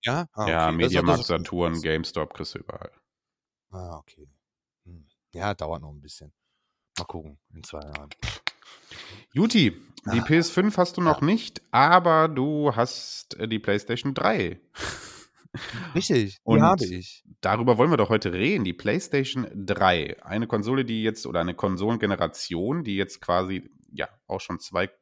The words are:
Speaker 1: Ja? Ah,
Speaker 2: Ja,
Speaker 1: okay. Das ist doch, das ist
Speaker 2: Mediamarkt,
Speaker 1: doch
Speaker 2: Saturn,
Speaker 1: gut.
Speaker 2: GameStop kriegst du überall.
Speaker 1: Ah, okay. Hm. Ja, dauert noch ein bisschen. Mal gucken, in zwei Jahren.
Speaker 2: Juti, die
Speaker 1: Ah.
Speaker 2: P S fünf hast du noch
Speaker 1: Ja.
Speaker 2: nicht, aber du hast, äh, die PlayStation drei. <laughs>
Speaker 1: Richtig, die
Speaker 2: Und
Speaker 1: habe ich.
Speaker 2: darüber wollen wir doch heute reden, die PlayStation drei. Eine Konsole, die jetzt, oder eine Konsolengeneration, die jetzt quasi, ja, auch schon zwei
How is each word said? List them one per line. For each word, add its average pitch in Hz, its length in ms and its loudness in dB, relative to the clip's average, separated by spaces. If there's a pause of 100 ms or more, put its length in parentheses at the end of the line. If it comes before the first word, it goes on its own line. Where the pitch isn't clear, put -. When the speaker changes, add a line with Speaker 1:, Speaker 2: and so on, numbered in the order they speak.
Speaker 1:
Ja? 147 280 -2
Ah, 107 160 -2
Speaker 2:
Ja, 82 200 2
Speaker 1:
okay. 80 140 0
Das 127 100 2
ist 90 40 2
doch, 87 100 2
das 82 140 4
ist - 0 -
Speaker 2:
Mediamarkt, - 20 -
Speaker 1:
doch - 40 -8
Speaker 2:
Saturn, 87 460 -2
Speaker 1:
gut. 82 100 -6
Speaker 2:
GameStop 80 520 -4
kriegst - 200 -10
du - 60 -12
überall. - 320 -14 (800)
Speaker 1:
Ah, 90 240 -14
okay. 73 320 -20 (560)
Hm. 85 240 -20 (260)
Ja, 98 200 -4
dauert 80 280 -8
noch 76 80 -16
ein 73 100 -18
bisschen. 73 320 -20 (640)
Mal 87 100 -10
gucken, 78 300 -14 (160)
in 80 120 -20
zwei 76 160 -12
Jahren. 73 300 -16 (1200)
Speaker 2:
Juti, 180 400 4 (400)
die 117 80 2
Speaker 1:
Ah. 117 40 -2
Speaker 2:
P 156 140 4
S 165 120 2
fünf 202 280 2
hast 180 180 2
du 180 60 -2
noch 160 180 4
Speaker 1:
Ja. 143 60 2
Speaker 2:
nicht, - 440 0
aber 160 580 6
du 143 460 0
hast, - 640 -4
äh, - 80 -4
die 110 120 -2
PlayStation 110 560 -2
drei. 98 440 0 (160)
<laughs> - 1200 -14
Speaker 1:
Richtig, 127 420 2
die - 60 -20
Speaker 2:
Und 113 200 6
Speaker 1:
habe 165 240 4
ich. 90 360 -10 (180)
Speaker 2:
darüber 113 360 4
wollen 131 140 6
wir 160 60 4
doch 107 120 4
heute 104 240 2
reden, 113 320 0
die 90 80 -2
PlayStation 131 800 -2
drei. 92 720 2
Eine 113 220 -4
Konsole, 117 380 0
die 113 180 -4
jetzt, 110 240 -2
oder 85 140 -2
eine 87 140 -2
Konsolengeneration, 98 1300 -2
die 107 140 -4
jetzt 98 240 -4
quasi, 92 500 -2 (220)
ja, 69 160 -8 (180)
auch 95 140 -6
schon 85 180 -10
zwei 92 320 -4 (120)